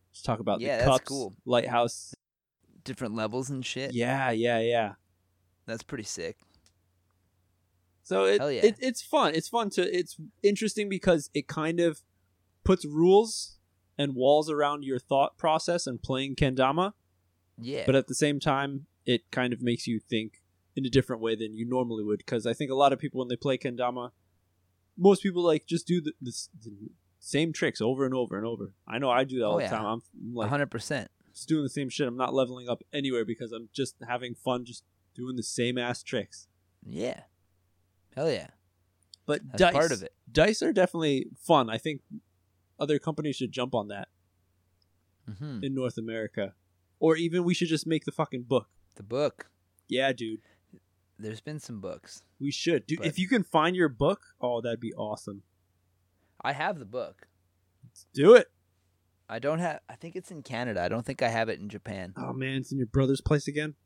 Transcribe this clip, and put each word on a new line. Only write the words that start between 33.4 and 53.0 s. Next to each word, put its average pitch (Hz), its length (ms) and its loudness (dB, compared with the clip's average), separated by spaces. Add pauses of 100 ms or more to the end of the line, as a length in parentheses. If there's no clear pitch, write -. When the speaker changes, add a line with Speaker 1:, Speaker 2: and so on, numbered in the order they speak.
Speaker 1:
I'm 113 220 -12
just 131 220 -4 (120)
having 123 280 -6
fun 123 300 -4
just 120 180 -18 (320)
doing 127 200 -8
the 117 80 -4
same 123 340 -2
ass 120 260 -4
tricks. - 440 -8 (380)
Speaker 2:
Yeah. 104 360 -8 (920)
Hell 151 160 0
yeah. 85 160 -4 (800)
Speaker 1:
But 147 200 -2
Speaker 2:
That's 131 120 -4
Speaker 1:
dice, 175 140 6
Speaker 2:
part 151 180 4
of 107 120 -2
it. - 100 -14 (180)
Speaker 1:
dice 170 320 4
are 339 100 2
definitely 165 540 2 (120)
fun. 139 300 4
I 113 80 -2
think 151 240 -6 (800)
other 147 200 0
companies 151 360 -4
should 117 160 -4
jump 127 240 -4
on 104 140 0
that 101 180 -10 (1200)
Speaker 2:
Mm-hmm. 113 340 -10
Speaker 1:
in 139 120 -4
North 127 220 -2
America. 113 560 -6 (460)
Or 160 160 6
even 170 280 0
we 175 100 2
should 175 140 0
just 156 180 0
make 160 200 -2
the - 60 -4
fucking 135 320 -4
book. 123 260 0 (260)
Speaker 2:
The - 80 -18
book. 120 480 -4 (360)
Speaker 1:
Yeah, 131 260 0
dude. 113 260 -8 (800)
Speaker 2:
There's 110 220 -10
been 151 180 -10
some 110 220 -12
books. - 420 -14 (160)
Speaker 1:
We 143 120 -2
should. 156 360 0
Dude, 160 120 -4
Speaker 2:
But 196 80 -2